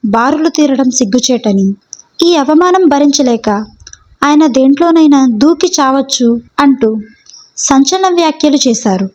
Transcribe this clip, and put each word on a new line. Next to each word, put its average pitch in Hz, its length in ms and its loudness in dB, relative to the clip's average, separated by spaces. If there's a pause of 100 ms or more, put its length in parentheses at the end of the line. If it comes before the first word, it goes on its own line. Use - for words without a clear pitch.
బారులు 269 440 -2
తీరడం 269 420 0
సిగ్గుచేటని, 220 760 -2 (560)
ఈ 349 120 2
అవమానం 339 540 2
భరించలేక 277 600 0 (720)
ఆయన 302 280 2
దేంట్లోనైనా 285 720 2 (140)
దూకి 294 340 0
చావచ్చు 269 580 -2 (320)
అంటూ 269 300 2 (680)
సంచలన 359 580 0
వ్యాఖ్యలు 302 460 0
చేశారు. 196 540 -2